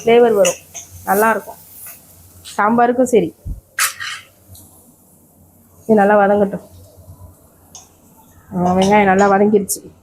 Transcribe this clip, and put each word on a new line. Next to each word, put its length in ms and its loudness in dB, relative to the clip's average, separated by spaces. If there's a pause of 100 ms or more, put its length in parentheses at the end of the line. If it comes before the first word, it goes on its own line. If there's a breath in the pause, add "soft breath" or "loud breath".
ஃப்ளேவர் 380 2
வரும், 200 0 (500)
நல்லா 260 0
இருக்கும் 260 -12 (960)
சாம்பாருக்கும் 560 0
சரி. 180 0 (2500)
இது 160 2
நல்லா 220 2
வதங்கட்டும். 440 -2 (1800)
ஆ, 320 -4
வெங்காயம் 320 2
நல்லா 220 2
வதங்கிருச்சு 460 0 (220)